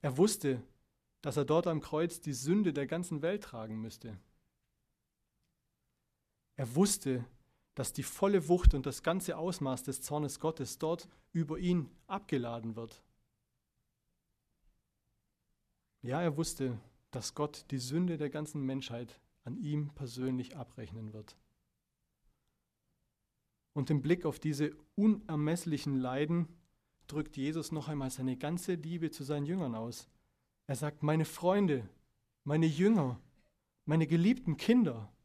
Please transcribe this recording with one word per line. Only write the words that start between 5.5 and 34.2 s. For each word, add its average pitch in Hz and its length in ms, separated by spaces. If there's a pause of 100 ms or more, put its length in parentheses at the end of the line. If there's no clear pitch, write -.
Er 120 200
wusste, 139 480 (500)
dass - 200
die 139 80
volle 196 460
Wucht 180 260
und 135 100
das 131 180
ganze 170 360
Ausmaß 151 460
des - 180
Zornes 147 380
Gottes 156 380
dort 165 300 (240)
über 160 260
ihn 175 300 (180)
abgeladen 117 720
wird. 113 260 (3000)
Ja, 131 180
er 160 160
wusste, 135 420 (320)
dass - 240
Gott 147 360
die 139 80
Sünde 156 400
der 147 100
ganzen 151 320
Menschheit 127 580 (240)
an 131 160
ihm 147 360
persönlich 127 640
abrechnen 110 560
wird. 107 240 (2500)
Und 143 160
im 151 100
Blick 165 240
auf 151 140
diese 147 360 (200)
unermesslichen 160 1000
Leiden 147 520 (600)
drückt 147 280
Jesus 147 340
noch 156 180
einmal 139 220
seine 127 280
ganze 175 360
Liebe 160 360
zu 151 120
seinen 143 220
Jüngern 156 300
aus. 113 340 (580)
Er 139 100
sagt: 147 260
„Meine 156 240
Freunde, 175 600 (580)
meine 156 200
Jünger, 160 560 (640)
meine 160 220
geliebten 170 500